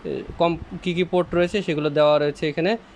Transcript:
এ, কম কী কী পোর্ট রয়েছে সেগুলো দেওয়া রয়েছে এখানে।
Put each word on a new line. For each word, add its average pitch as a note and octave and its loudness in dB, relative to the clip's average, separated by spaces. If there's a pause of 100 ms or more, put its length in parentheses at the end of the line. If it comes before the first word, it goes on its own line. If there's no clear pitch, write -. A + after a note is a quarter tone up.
এ, C#2+ -6 (160)
কম E3+ 2 (260)
কী F3+ -2
কী F3+ 0
পোর্ট F3 0
রয়েছে F3 0
সেগুলো D3+ -2
দেওয়া D3 4
রয়েছে D3 -2
এখানে। F3+ 0 (180)